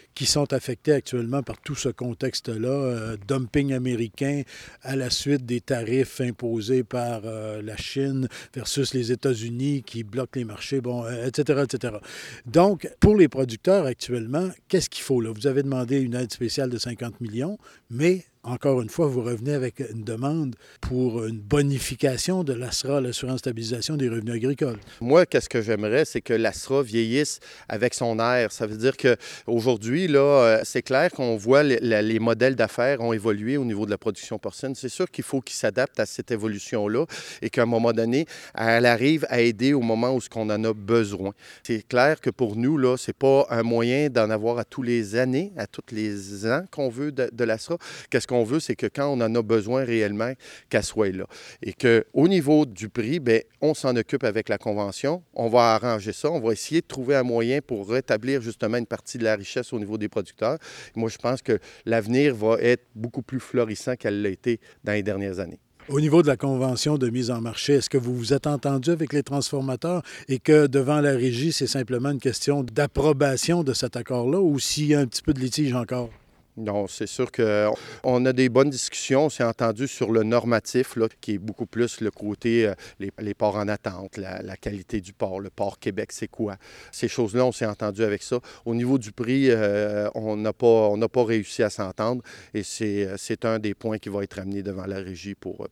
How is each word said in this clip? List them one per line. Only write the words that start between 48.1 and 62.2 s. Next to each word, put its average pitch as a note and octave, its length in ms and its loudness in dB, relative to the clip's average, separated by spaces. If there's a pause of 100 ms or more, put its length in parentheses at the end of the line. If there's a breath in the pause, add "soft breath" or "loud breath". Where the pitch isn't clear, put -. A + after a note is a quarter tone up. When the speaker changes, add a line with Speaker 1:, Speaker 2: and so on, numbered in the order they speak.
Speaker 2:
qu'on A#2+ 140 4
veut, C#3 160 0
c'est B2 160 -4
que A#2 100 -4
quand C#3+ 220 -2
on C3 120 0
en A2+ 140 0
a A#2+ 80 2
besoin A2+ 420 2
réellement, A2+ 480 0 (360 loud breath)
qu'elle G#2+ 160 2
soit G#2 260 0
là. F#2 160 -6 (380 loud breath)
Et G2+ 80 -6
que A#2 400 4
au D3+ 160 6
niveau D3+ 360 6
du A2 240 -8
prix, A#2+ 300 -4
ben, A#2+ 240 4 (180)
on D3+ 140 2
s'en B2+ 220 0
occupe A#2 260 0
avec A2 260 0
la G#2 80 0
convention. G#2+ 680 -2 (100)
On A#2 140 -2
va A#2 260 8
arranger G#2+ 380 -2
ça. D3 180 -2
On E3+ 80 -2
va A2+ 140 0
essayer D#3 280 0
de - 60 -20
trouver C3+ 300 0
un B2+ 80 4
moyen A#2+ 360 0
pour G2+ 280 -6
rétablir B2 520 0
justement A2+ 360 -4
une A#2 100 -2
partie - 320 -10
de A2+ 60 -2
la A2 100 4
richesse G#2 380 -6
au A#2 80 -4
niveau G#2 180 -6
des G#2 100 -4
producteurs. A2+ 500 -4 (360 loud breath)
Moi, A2+ 160 -2
je - 80 -14
pense B2 240 -2
que A2 160 2 (280 loud breath)
l'avenir A#2 500 2